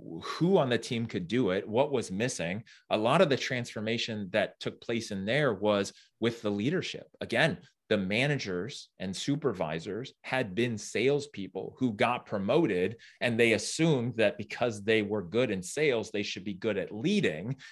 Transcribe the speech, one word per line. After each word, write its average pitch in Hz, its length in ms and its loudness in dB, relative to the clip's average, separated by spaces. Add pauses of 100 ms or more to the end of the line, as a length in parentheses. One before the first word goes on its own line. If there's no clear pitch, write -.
(220)
who 180 360 2
on 139 100 4
the 120 100 2
team 117 280 -4
could 95 200 -4
do 110 240 2
it, 95 180 0
what 127 220 2
was 117 220 -2
missing. 98 500 -2 (280)
A 98 60 2
lot 123 240 4
of 180 100 6
the 131 60 4
transformation 113 920 -4
that 95 300 0
took - 200 -8
place 117 300 -4
in 98 140 -4
there 131 280 2
was 101 400 2 (280)
with 117 200 0
the 104 100 -2
leadership. 120 580 -2 (120)
Again, 120 380 0 (300)
the 107 100 4
managers 101 920 -2 (100)
and 95 160 -6
supervisors 95 1040 -2
had 123 340 -2
been 117 240 0
salespeople 104 1000 -2
who 123 160 2
got 117 320 0
promoted, 104 720 2 (240)
and 117 200 2
they 117 140 6
assumed 123 640 2
that 104 200 4
because 104 460 -4
they 110 180 4
were 104 200 -2
good 110 280 0
in 92 140 -2
sales, 127 480 0
they 104 100 -2
should 104 220 -8
be 101 100 -4
good 101 240 -2
at 90 160 -4
leading, 117 640 0 (160)